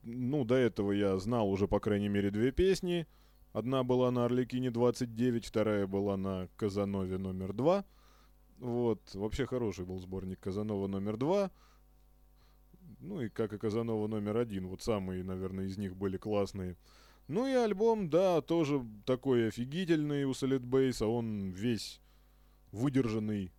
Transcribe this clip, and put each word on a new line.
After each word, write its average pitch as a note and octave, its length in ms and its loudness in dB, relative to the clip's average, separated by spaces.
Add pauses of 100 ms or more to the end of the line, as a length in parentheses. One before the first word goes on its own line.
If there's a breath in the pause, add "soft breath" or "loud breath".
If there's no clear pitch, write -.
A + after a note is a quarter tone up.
ну, B2 420 -2
до B2 100 4
этого G#2 380 2
я G2 240 4
знал G#2+ 320 2
уже, G2 180 2
по G2+ 120 2
крайней G#2 300 0
мере, G2+ 220 2
две A2+ 200 2
песни. F3 560 2 (440 soft breath)
Одна B2+ 320 0
была B2+ 260 4
на B2 160 2
Арлекине B2+ 460 0
двадцать A#2 440 0
девять, A#2 300 0
вторая G#2 400 2
была G2 320 0
на F#2+ 380 -2
Казанове G2 640 -2
номер F#2+ 360 -4
два. E3+ 320 2 (720 soft breath)
Вот. A#2+ 440 0 (120)
Вообще G#2+ 320 -4
хороший G#2+ 400 -4
был F#2 140 -8
сборник F#2 400 -8
"Казанова G2+ 480 -4
номер G2 300 -4
два". F#3 340 0 (1500 soft breath)
Ну E3 220 -8
и A2 80 -4
как G#2+ 220 -4
и G#2 60 -8
"Казанова A2 500 -2
номер G#2+ 300 -2
один", G2+ 300 -2
вот F2+ 140 -10
самые, F#2 420 -2
наверное, F#2+ 420 -6
из F#2+ 120 -6
них G2 180 -6
были F#2+ 220 -2
классные. G2 600 -2 (500 soft breath)
Ну A#3 200 -2
и C4+ 40 -2
альбом, A3 580 2
да, F#3 320 4
тоже D3 400 2 (240)
такой B2 440 4
офигительный D3 720 0
у C3+ 80 0
Solid C3+ 300 0
Bass, B2+ 420 2
а G#2+ 40 2
он A2 440 -2
весь G#2 500 -4 (680 soft breath)
выдержанный G#2+ 880 0